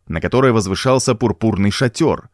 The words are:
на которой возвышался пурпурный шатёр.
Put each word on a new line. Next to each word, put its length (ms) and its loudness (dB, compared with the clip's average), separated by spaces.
на 140 -6
которой 320 2
возвышался 600 0
пурпурный 560 0
шатёр. 640 -2